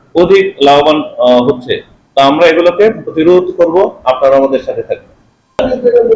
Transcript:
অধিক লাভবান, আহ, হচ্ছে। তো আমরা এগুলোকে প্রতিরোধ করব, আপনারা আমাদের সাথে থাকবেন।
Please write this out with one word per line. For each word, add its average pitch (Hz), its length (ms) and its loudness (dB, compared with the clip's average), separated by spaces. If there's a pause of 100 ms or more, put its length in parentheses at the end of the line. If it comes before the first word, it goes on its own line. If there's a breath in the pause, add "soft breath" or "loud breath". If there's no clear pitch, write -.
(140)
অধিক 190 460 0
লাভবান, 147 360 2
আহ, 123 460 0
হচ্ছে। 123 400 -4 (320)
তো 135 60 0
আমরা 147 260 2
এগুলোকে 175 440 2
প্রতিরোধ 180 680 -2
করব, 175 360 0 (120)
আপনারা 135 320 0
আমাদের 135 300 0
সাথে 120 160 -8
থাকবেন। - 340 -12 (1000)